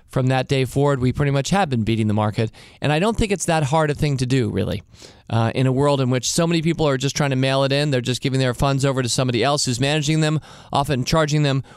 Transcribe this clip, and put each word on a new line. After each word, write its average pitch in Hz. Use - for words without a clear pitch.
from 127
that 131
day 131
forward, 139
we 127
pretty 143
much 139
have 190
been 120
beating 110
the 107
market. 107
And 143
I 151
don't 208
think 214
it's 190
that 160
hard 147
a -
thing 143
to 127
do, 123
really. 95
Uh, 113
in 131
a 131
world 139
in 127
which 127
so 170
many 170
people 156
are 135
just 135
trying 147
to 131
mail 135
it 135
in, 147
they're 127
just 123
giving 131
their 127
funds 139
over 131
to 120
somebody 123
else 143
who's 120
managing 151
them, 156
often 139
charging 151
them 135